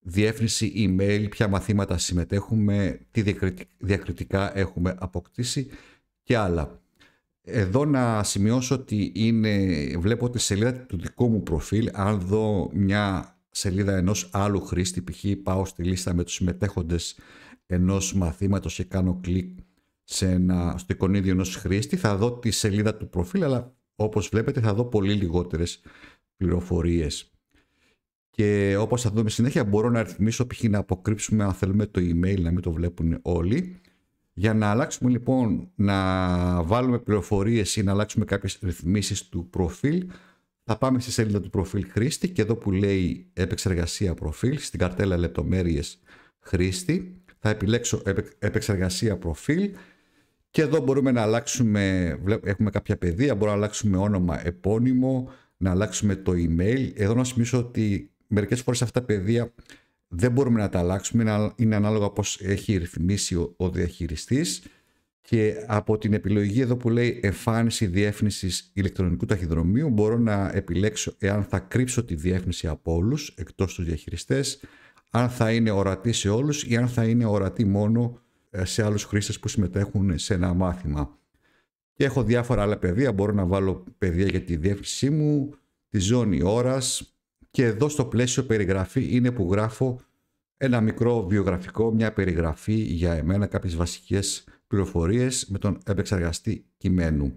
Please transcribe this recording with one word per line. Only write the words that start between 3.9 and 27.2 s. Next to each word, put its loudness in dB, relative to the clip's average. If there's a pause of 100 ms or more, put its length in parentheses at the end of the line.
έχουμε -2
αποκτήσει -8 (540)
και 2
άλλα. -2 (600)
Εδώ 0
να 2
σημειώσω 0
ότι -2
είναι, 2 (120)
βλέπω 0
τη -4
σελίδα 2
του -8
δικού 0
μου 2
προφίλ. -2
Αν 0
δω 0
μια 0 (140)
σελίδα -2
ενός 0
άλλου 0
χρήστη, -2
π.χ. -12 (180)
πάω 0
στη -10
λίστα -2
με 2
τους -8
συμμετέχοντες -2 (480)
ενός 2
μαθήματος 0
και -6
κάνω 0
κλικ -2 (460)
σε -2
ένα, 2
στο -6
εικονίδιο 2
ενός 0
χρήστη, -2
θα 2
δω 2
τη -4
σελίδα 0
του -12
προφίλ, -2
αλλά -2 (200)
όπως -2
βλέπετε 0
θα 2
δω 0
πολύ 0
λιγότερες -2 (540)
πληροφορίες. 0 (960)